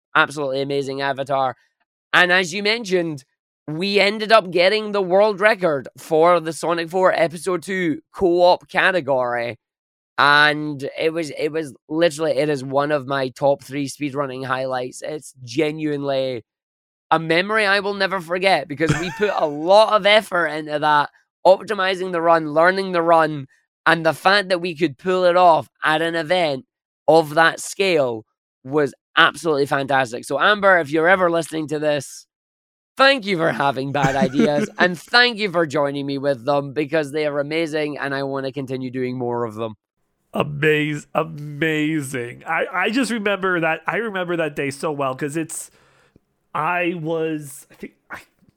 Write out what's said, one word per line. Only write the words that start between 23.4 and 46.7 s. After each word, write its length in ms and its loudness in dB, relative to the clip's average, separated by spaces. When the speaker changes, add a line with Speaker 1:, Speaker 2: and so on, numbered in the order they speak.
Speaker 1:
and 180 4
the 80 2
fact 360 2
that 120 -2
we 140 -6
could 240 -2
pull 240 0
it 120 4
off 320 6
at 180 2
an 140 -2
event 500 -2
of 280 4
that 240 4
scale 640 0
was 300 0
absolutely 480 2
fantastic. 600 -2
So 140 -4
Amber, 400 4
if 120 -4
you're 180 2
ever 200 4
listening 400 -2
to 100 -4
this, 460 -4
thank 280 4
you 120 0
for 140 2
having 400 -2
bad 240 0
ideas, 580 0
Speaker 2:
<laughs> 40 -20
Speaker 1:
and 200 0
thank 400 2
you 140 -4
for 140 2
joining 400 -2
me 140 -4
with 260 -2
them, 280 0
because 380 -4
they 140 -2
are 140 -2
amazing, 580 -4
and 160 -6
I 100 -4
wanna 280 -6
continue 400 -8
doing 260 -6
more 260 -4
of 120 -8
them. 200 -8
Speaker 2:
Amaz-, 800 0
amazing. 1300 -4
I, 260 -2
I 160 -2
just 220 0
remember 480 -2
that, 260 -2
I 120 -4
remember 400 -4
that 180 -4
day 160 -4
so 200 -6
well, 220 -4
'cause 240 -6
it's, 320 -8
I 400 -2